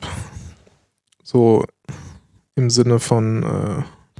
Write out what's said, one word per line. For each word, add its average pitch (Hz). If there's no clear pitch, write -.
so 117
im 127
Sinne 117
von, 110
äh, -